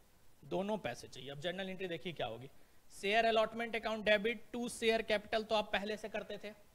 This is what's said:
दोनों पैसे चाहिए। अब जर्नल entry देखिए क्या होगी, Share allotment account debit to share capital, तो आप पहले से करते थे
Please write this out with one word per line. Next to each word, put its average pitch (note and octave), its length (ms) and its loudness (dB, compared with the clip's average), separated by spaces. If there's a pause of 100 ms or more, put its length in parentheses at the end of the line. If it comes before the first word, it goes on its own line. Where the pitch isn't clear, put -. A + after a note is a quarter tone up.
(440)
दोनों F#3+ 340 0
पैसे - 300 -6
चाहिए। B2+ 220 -12
अब C#3+ 100 -10
जर्नल F#3 300 -4
entry F#3 180 -6
देखिए E3+ 240 -4
क्या C3+ 140 -4
होगी, A#2 240 -8 (440)
Share A3 320 4
allotment A3+ 500 2
account A3 280 -2
debit G#3+ 500 4
to A#3+ 160 -2
share A3+ 320 2
capital, A3 400 2
तो A3 120 0
आप G#3+ 180 2
पहले G#3 240 0
से G#3+ 120 -8
करते G#3 300 -6
थे G#3 160 -12 (200)